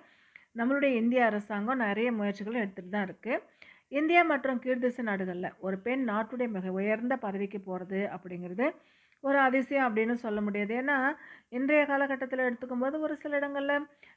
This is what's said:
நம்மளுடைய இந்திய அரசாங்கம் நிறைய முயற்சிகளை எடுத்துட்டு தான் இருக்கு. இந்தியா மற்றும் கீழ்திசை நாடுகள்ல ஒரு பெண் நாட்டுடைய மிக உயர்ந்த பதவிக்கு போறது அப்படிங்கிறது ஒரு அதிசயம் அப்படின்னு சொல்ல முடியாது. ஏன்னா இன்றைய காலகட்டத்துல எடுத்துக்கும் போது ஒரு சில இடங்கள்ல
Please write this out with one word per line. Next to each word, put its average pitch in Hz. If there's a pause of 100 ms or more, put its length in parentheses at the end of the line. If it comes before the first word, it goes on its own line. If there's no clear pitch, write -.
(560)
நம்மளுடைய 269
இந்திய 240
அரசாங்கம் 208
நிறைய 226
முயற்சிகளை 208
எடுத்துட்டு 190
தான் 202
இருக்கு. 202 (440)
இந்தியா 320
மற்றும் 262
கீழ்திசை 247
நாடுகள்ல 185
ஒரு 190
பெண் 247
நாட்டுடைய 226
மிக 185
உயர்ந்த 220
பதவிக்கு 202
போறது 190
அப்படிங்கிறது 180 (440)
ஒரு 277
அதிசயம் 262
அப்படின்னு 226
சொல்ல 220
முடியாது. 208
ஏன்னா 277 (340)
இன்றைய 277
காலகட்டத்துல 262
எடுத்துக்கும் 247
போது 277
ஒரு 302
சில 294
இடங்கள்ல 285 (320)